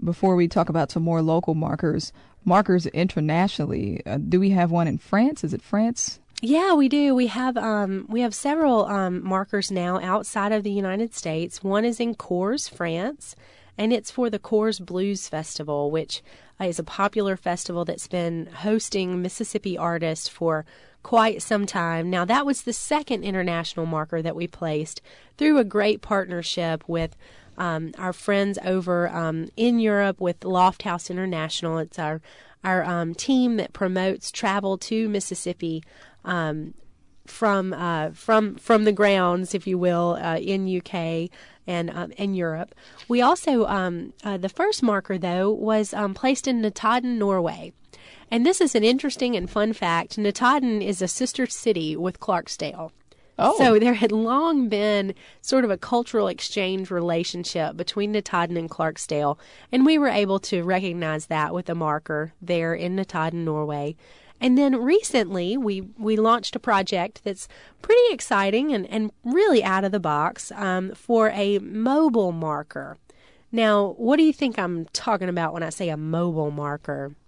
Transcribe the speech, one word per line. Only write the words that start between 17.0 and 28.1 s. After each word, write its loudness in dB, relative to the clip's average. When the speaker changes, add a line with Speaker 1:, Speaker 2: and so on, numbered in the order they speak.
Speaker 2:
festival -4
that's -8
been -4
hosting -2
Mississippi -6
artists -4
for -2
quite 2
some -2
time. -2
Now, 0
that 2
was -2
the -6
second -4
international -4
marker -4
that -4
we -6
placed -6
through 4
a 4
great 0
partnership -2
with, -4
um, -4
our -4